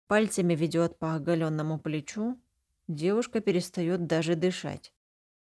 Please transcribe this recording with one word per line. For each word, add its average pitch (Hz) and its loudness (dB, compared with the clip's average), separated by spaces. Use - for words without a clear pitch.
пальцами 208 2
ведёт 165 2
по 160 -2
оголённому 156 0
плечу, 208 -6
девушка 185 0
перестаёт 175 0
даже 165 2
дышать 160 -4